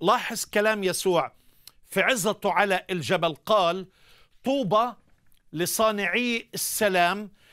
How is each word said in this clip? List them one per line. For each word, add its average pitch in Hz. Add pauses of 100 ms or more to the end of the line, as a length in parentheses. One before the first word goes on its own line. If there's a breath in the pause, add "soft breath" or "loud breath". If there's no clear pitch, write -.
لاحظ 226
كلام 214
يسوع 175 (580 soft breath)
في 196
عظته 202
على 185
الجبل، 165
قال: 185 (560 soft breath)
"طوبى 233 (600)
لصانعي 214
السلام 190 (220 soft breath)